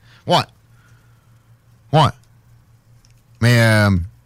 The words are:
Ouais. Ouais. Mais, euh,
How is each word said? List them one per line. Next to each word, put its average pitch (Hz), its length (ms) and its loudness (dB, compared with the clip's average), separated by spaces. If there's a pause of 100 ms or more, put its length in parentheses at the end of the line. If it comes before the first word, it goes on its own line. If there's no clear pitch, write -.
(260)
Ouais. 151 180 -2 (1500)
Ouais. 147 160 2 (1300)
Mais, 117 180 2
euh, 107 300 2 (360)